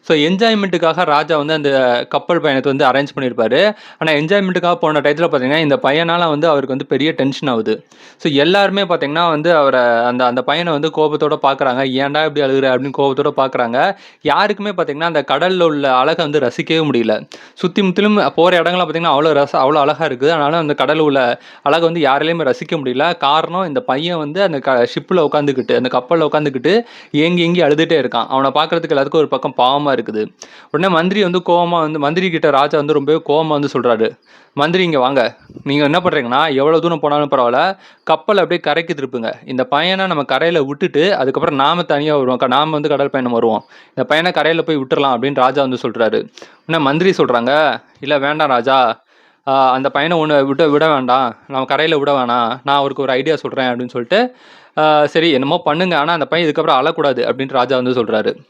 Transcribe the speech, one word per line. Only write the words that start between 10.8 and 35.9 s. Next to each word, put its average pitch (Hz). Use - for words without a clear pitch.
கோபத்தோட 151
பாக்குறாங்க. 135
"ஏன்டா 139
இப்படி 147
அழுகுற?" 135
அப்படின்னு 131
கோபத்தோட 143
பாக்குறாங்க. 131
யாருக்குமே 202
பாத்தீங்கன்னா, 156
அந்த 156
கடல்ல 175
உள்ள 143
அழகை 151
வந்து 147
ரசிக்கவே 156
முடியல. 113
சுத்தி 185
முத்திலும் 196
போற 170
இடங்கள்லாம் 175
பாத்தீங்கன்னா, 156
அவ்வளோ 156
ரச-, 139
அவ்வளோ 147
அழகா 147
இருக்குது. 131
ஆனாலும் 160
அந்த 143
கடல்ல 151
உள்ள 135
அழகை 160
வந்து 165
யாராலையுமே 156
ரசிக்க 160
முடியல. 143
காரணம், 160
இந்த 135
பையன் 160
வந்து 156
அந்த 165
க-, 123
ஷிப்ல 175
உட்காந்துக்கிட்டு, 143
அந்த 120
கப்பல்ல 151
உட்காந்துக்கிட்டு 151
ஏங்கி 170
ஏங்கி 170
அழுதுட்டே 151
இருக்கான். 117
அவனை 135
பாக்குறதுக்கு 160
எல்லாத்துக்கும் 143
ஒரு 151
பக்கம் 135
பாவமா 135
இருக்குது. 107
உடனே 180
மந்திரி 185
வந்து 180
கோவமா 175
வந்து, 156
மந்திரி 170
கிட்ட 160
ராஜா 147
வந்து 147
ரொம்பவே 147
கோவமா 160
வந்து 147
சொல்றாரு, 117
"மந்திரி, 170
இங்க 156
வாங்க. 127
நீங்க 143
என்ன 156